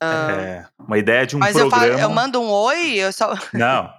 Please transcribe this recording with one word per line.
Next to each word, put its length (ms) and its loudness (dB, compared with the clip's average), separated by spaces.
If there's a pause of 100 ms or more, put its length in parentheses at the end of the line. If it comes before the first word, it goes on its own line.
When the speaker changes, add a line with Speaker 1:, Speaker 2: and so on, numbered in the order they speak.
Speaker 1:
Ah. 300 -2
Speaker 2:
é, 340 -8 (140)
uma 180 -2
ideia 260 4
de 120 -6
um 20 -2
Speaker 1:
Mas 180 0
eu 140 4
falo, 120 4
Speaker 2:
programa. 200 2
Speaker 1:
eu 80 0
mando 320 -2
um 80 -4
oi, 460 0
eu 160 -2
só 200 -2
<laughs> 220 -10
Speaker 2:
Não, 340 0 (100)